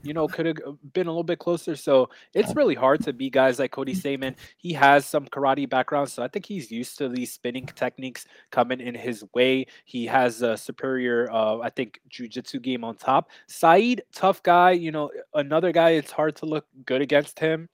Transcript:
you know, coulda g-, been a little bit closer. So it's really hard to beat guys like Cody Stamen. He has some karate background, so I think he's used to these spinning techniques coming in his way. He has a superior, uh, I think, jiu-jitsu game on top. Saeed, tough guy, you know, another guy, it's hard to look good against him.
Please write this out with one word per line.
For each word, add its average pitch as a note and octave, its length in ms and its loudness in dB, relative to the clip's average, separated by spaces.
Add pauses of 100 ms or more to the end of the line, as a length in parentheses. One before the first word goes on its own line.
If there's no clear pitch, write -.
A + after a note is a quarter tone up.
you D3 120 -10
know, D#3+ 120 0
coulda E3 280 -2
g-, - 80 -12 (320)
been F#3 120 0
a E3+ 40 -4
little E3+ 120 -4
bit E3 160 -4
closer. E3+ 380 -4
So C3+ 320 4 (240)
it's - 240 0
really B3 180 4
hard C3 300 2
to D3 80 -4
beat B2+ 220 -6
guys C3 240 4
like C3 140 -2
Cody C3+ 220 -6
Stamen. C3+ 400 -4 (220)
He F3 160 -8
has C#3+ 320 6
some C#3+ 220 -4
karate C#3 420 -2
background, C3+ 400 0
so - 140 -10
I B2+ 60 -6
think - 180 -8
he's F3 240 -10
used A#2 260 -10
to C3+ 140 -4
these B2 200 -6
spinning B2 360 -8
techniques B2+ 580 -8 (260)
coming B2+ 300 0
in B2 140 -8
his A2+ 280 -8 (120)
way. C3 320 2 (180)
He A#2+ 220 -8
has A#2+ 340 2
a A2+ 160 0
superior, B2 760 -2
uh, A2 280 0
I A#2 100 -6
think, A2 400 -8
jiu-jitsu B2 520 -12
game B2 240 -6
on A#2 120 -8
top. C3+ 320 0 (200)
Saeed, G#3 540 4 (120)
tough F#3+ 280 0
guy, F3 280 6
you E3+ 220 -2
know, D3+ 180 -4 (240)
another D#3 380 0
guy, E3 180 6
it's D#3 200 0
hard D#3 260 -2
to D#3 100 -12
look D3+ 180 -6 (220)
good C3 160 0
against C#3+ 360 0
him. D#3+ 360 -2